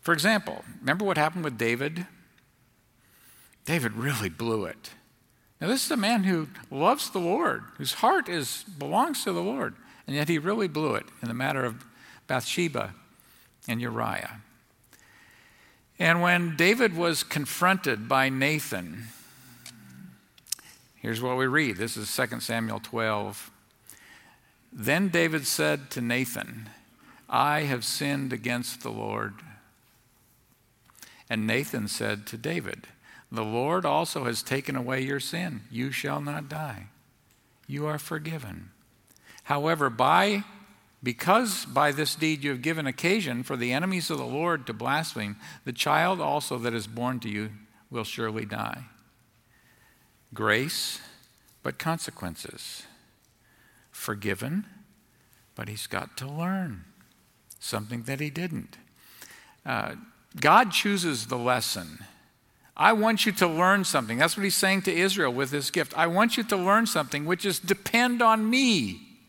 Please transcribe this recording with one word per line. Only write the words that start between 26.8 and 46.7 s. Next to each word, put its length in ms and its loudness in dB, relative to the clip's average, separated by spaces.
"I 320 2
have 240 -2
sinned 480 -2
against 480 -4
the 100 -8
Lord." 500 -6
And 180 -2
Nathan 400 -2
said 400 -4
to 100 -10
David, 500 -6
"The 140 -4
Lord 400 0
also 400 0
has 180 -2
taken 320 -4
away 260 -2
your 180 -2
sin. 420 -6
You 200 -4
shall 300 -4
not 280 -8
die. 400 -10
You 200 -6
are 100 -4
forgiven. 760 -8
However, 440 2
by, 540 4
because 640 2
by 260 4
this 240 -2
deed 280 0
you 80 0
have 100 -2
given 240 -2
occasion 560 0
for 160 -4
the 160 0
enemies 380 0
of 80 -2
the 60 -4
Lord 420 -2
to 60 -6
blaspheme, 640 -4
the 100 -8
child 480 2
also 380 -2
that 140 -2